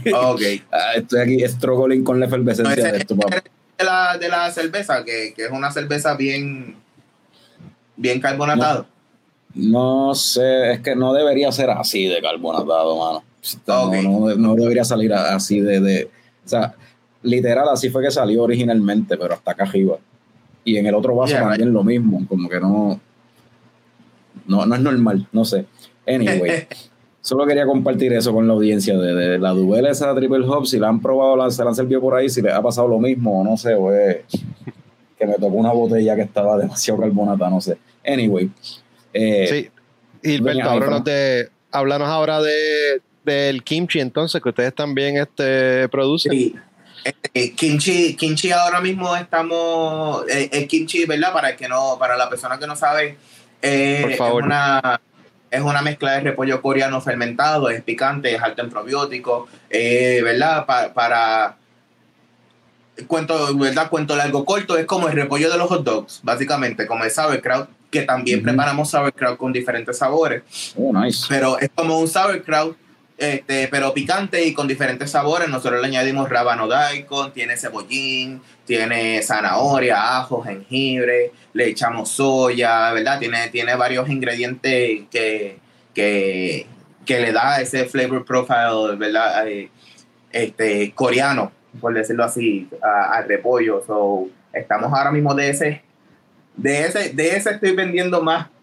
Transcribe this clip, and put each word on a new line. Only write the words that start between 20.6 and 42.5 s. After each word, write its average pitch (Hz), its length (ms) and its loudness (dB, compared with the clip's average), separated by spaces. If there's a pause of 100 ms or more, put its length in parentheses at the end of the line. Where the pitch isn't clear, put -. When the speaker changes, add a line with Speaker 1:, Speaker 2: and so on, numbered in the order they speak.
Speaker 2:
Y 113 120 2
en 104 100 2
el 104 80 2
otro 120 200 2
vaso 131 180 2
Speaker 1:
Yeah, 131 80 2
right. 107 120 2
Speaker 2:
también 117 200 2
lo 104 120 4
mismo, 110 440 2
como 90 200 -2
que 87 120 -4
no, 101 400 0 (1500)
no, 98 200 2
no 117 80 4
es 127 60 0
normal, 117 520 2
no 110 120 2
sé. 98 200 0 (420)
Anyway, 104 600 0 (260)
Speaker 1:
<laughs> - 280 -20
Speaker 2:
solo 135 260 0
quería 143 200 4
compartir 131 460 2
eso 117 200 2
con 113 140 4
la 113 80 6
audiencia 107 440 2
de, 90 160 2
de 90 240 2
la 92 120 2
Duvel, 95 360 4
esa 143 280 0
triple 131 320 2
hop, 139 200 2
si 131 120 0
la 107 100 2
han 110 120 2
probado, 131 360 4
la, 127 140 2
se 120 120 -2
la 117 80 2
han 110 60 -2
servido 131 240 0
por 127 140 2
ahí, 135 140 2
si 123 140 -2
les 101 100 2
ha 101 100 2
pasado 120 260 2
lo 113 100 2
mismo, 117 460 2
no 110 120 2
sé, 113 180 0
o 98 180 4
es 101 260 4 (1000)
que 107 80 0
me 104 80 2
tocó 101 140 0
una 113 240 2
botella 113 440 2
que 107 60 0
estaba 104 360 0
demasiado 104 420 -2
carbonata, 101 480 0
no 92 120 2
sé. 90 180 -4 (280)
Anyway, 104 440 0 (640)
eh, 107 360 2
Speaker 3:
Sí, 135 220 -2 (520)
Gilberto, 131 360 2
Speaker 2:
doña 123 140 2
Speaker 3:
háblanos 139 280 2
Speaker 2:
Aifa. 147 100 -2
Speaker 3:
de, 131 380 2 (220)
háblanos 143 380 0
ahora 156 340 0
de, 151 580 0 (240)